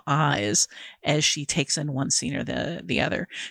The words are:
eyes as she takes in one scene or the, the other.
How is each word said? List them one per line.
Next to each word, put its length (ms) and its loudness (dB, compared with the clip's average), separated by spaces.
eyes 640 4
as 220 2
she 200 0
takes 320 0
in 160 -2
one 160 0
scene 280 0
or 80 -2
the, 400 -4
the 160 0
other. 260 -2